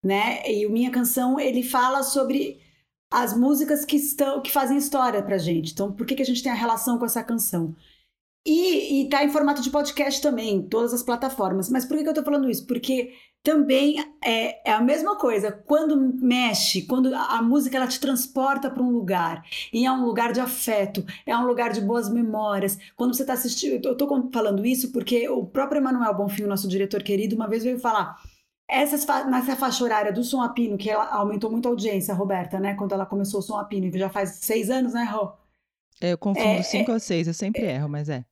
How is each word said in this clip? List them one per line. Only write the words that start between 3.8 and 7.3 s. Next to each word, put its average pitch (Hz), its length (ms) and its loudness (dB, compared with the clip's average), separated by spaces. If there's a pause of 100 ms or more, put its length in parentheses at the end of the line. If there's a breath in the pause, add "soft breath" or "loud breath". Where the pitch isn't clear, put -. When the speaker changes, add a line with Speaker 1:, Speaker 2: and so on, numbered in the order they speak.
Speaker 1:
que 302 120 0
estão, 277 440 0
que - 100 -8
fazem 269 280 2
história 254 460 0
pra 202 140 0
gente. 165 340 0
Então, 196 200 -4
por 214 140 -6
que 269 80 -2
que 277 80 -2
a 254 40 2
gente 247 160 0
tem 247 100 0
a - 20 0
relação 233 460 0
com 240 40 0
essa 233 180 -2
canção? 180 520 -2 (720 soft breath)